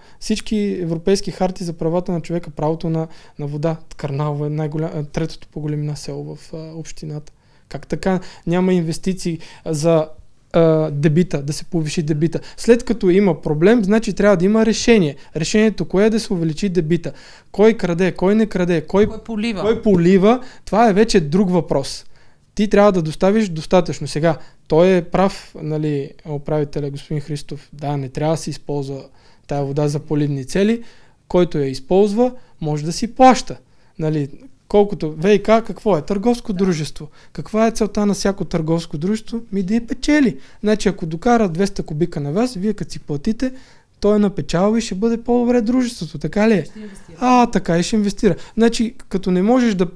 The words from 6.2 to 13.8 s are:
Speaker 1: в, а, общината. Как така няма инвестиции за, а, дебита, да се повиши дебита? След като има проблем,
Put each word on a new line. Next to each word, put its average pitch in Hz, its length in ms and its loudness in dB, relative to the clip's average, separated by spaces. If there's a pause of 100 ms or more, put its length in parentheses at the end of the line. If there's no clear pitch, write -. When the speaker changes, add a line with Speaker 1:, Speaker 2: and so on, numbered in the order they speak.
Speaker 1:
в, - 180 -18
а, 165 40 -12
общината. 156 760 -12 (380)
Как - 180 -12
така 185 320 0 (280)
няма 185 260 2
инвестиции 170 680 -2 (260)
за, 160 420 2 (460)
а, 156 380 4
дебита, 147 520 2
да 147 100 -4
се - 120 -8
повиши 160 380 -4
дебита? 151 360 -2 (180)
След 233 260 4
като 196 260 0
има 185 320 4
проблем, 175 420 4